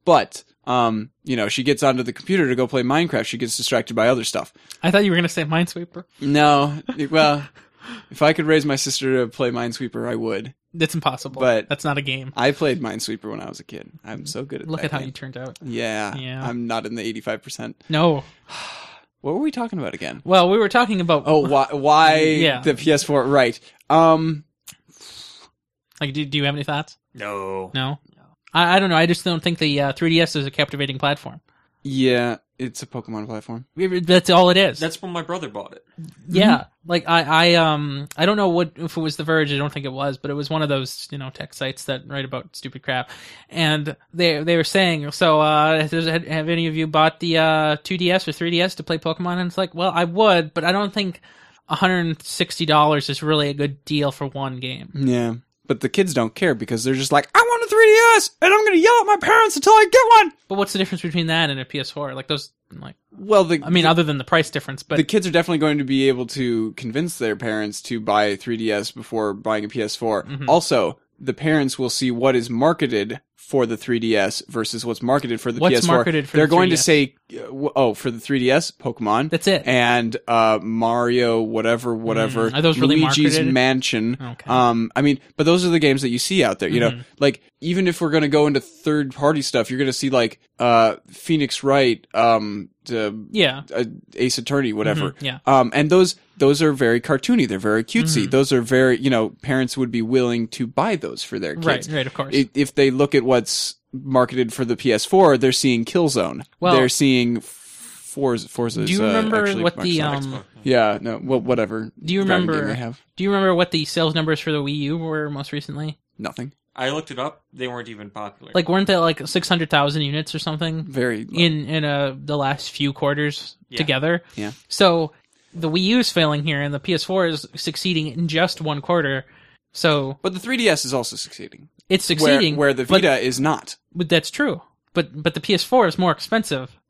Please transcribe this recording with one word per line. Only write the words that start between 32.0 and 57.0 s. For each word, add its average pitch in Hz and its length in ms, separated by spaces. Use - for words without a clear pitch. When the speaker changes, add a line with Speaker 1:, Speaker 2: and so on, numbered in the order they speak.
Speaker 1:
It's 127 220
a 131 60
Pokemon 110 400
platform. 117 380
Speaker 2:
We, 185 120
we, 180 120
that's 180 320
all 180 180
it 180 80
is. 180 220
Speaker 3:
That's 160 220
when 185 100
my 175 100
brother 165 280
bought 101 240
it. - 120
Speaker 2:
Yeah. 190 300
Speaker 1:
Mm-hmm. - 320
Speaker 2:
Like, 175 180
I, 170 160
I, 165 320
um, 147 520
I 160 80
don't 208 120
know 196 120
what, 170 280
if 165 200
it - 20
was 156 160
The 156 80
Verge, 156 300
I 139 40
don't 143 140
think 139 140
it 131 60
was, 135 260
but 143 140
it - 20
was 143 160
one 156 140
of 147 60
those, 135 420
you 143 80
know, 131 100
tech - 240
sites - 320
that 131 220
write 139 180
about 131 300
stupid - 260
crap. 127 280
And 151 460
they, 165 300
they 170 140
were 160 60
saying, 160 480
"So, 160 280
uh, 151 480
has, 165 180
have 160 440
any 165 180
of 156 80
you 160 120
bought 156 320
the, 165 180
uh, 156 460
two 185 140
D 175 140
S 185 160
or 156 40
three 170 200
D 170 100
S 185 140
to - 80
play 165 140
Pokemon?" 175 420
And 180 80
it's 170 100
like, 185 180
"Well, 175 180
I 175 120
would, 175 480
but 165 100
I 175 80
don't 196 220
think 190 280
a 156 60
hundred 175 480
sixty - 420
dollars 151 440
is 139 120
really 151 280
a 143 40
good 143 320
deal 147 260
for 147 160
one 131 320
game." 127 360
Speaker 1:
Yeah. 123 400
But 120 160
the 135 80
kids 185 240
don't 117 200
care 165 220
because 113 300
they're 131 80
just 135 180